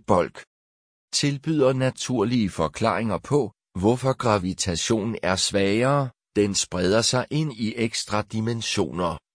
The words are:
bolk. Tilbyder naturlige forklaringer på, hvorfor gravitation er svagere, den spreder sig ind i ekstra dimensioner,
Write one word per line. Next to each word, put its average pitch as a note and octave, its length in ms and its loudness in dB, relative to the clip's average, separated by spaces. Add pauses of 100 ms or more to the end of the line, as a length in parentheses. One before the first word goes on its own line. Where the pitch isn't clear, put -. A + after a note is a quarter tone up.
bolk. F2 360 0 (720)
Tilbyder C#3+ 600 2
naturlige B2 760 0
forklaringer F#2+ 680 -2
på, B2+ 340 -2 (280)
hvorfor B2+ 340 2
gravitation G#2 1080 0
er G#2+ 120 0
svagere, A#2+ 720 0 (260)
den G#2 200 2
spreder F2+ 460 2
sig B2 280 0
ind D3+ 240 -2
i A2 220 -4
ekstra A2+ 460 -2
dimensioner, G2 960 -2 (180)